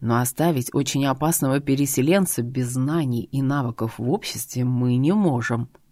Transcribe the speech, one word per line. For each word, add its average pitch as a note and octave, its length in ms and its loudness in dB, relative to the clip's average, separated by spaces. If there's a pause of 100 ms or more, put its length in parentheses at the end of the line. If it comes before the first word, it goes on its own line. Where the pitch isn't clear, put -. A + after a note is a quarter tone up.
Но A#2 180 2
оставить C3 560 0
очень C#3 300 0
опасного C#3 560 0
переселенца C#3+ 800 2
без B2 300 -2
знаний C3 520 0
и C3+ 180 -4
навыков B2+ 560 -2
в A#2+ 140 -2
обществе - 540 -4
мы B2 320 2
не D3 160 4
можем. A#2+ 560 0 (220)